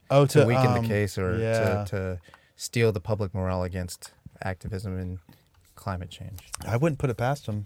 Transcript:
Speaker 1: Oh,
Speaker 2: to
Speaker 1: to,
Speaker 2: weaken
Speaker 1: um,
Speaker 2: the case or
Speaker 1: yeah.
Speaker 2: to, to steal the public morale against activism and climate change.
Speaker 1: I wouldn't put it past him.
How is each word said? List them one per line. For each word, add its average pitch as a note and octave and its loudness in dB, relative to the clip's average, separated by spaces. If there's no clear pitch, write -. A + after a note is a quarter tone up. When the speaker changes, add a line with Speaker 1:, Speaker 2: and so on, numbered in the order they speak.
Speaker 1:
Oh, C#3 6
Speaker 2:
to C3+ 6
Speaker 1:
to, G#2+ 8
Speaker 2:
weaken B2+ 6
Speaker 1:
um, B2 2
Speaker 2:
the A#2 0
case G#2 0
or F#2 0
Speaker 1:
yeah. A2 0
Speaker 2:
to, - -6
to F#2 -4
steal A2+ 2
the F#2+ -4
public G#2 -2
morale F#2 -2
against F#2 -6
activism F#2 -6
and F2+ -6
climate F2+ -6
change. - -14
Speaker 1:
I A2+ 2
wouldn't C#3+ 2
put C#3 0
it A2+ -4
past C3 -2
him. G#2 -4